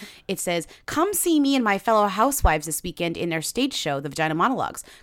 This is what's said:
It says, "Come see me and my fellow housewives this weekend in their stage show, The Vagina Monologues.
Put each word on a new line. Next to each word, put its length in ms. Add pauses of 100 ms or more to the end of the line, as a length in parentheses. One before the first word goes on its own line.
(300)
It 100
says, 280 (180)
"Come 280
see 280
me 120
and 120
my 120
fellow 300
housewives 580
this 160
weekend 360
in 120
their 120
stage 320
show, 260
The 80
Vagina 280
Monologues. 500 (180)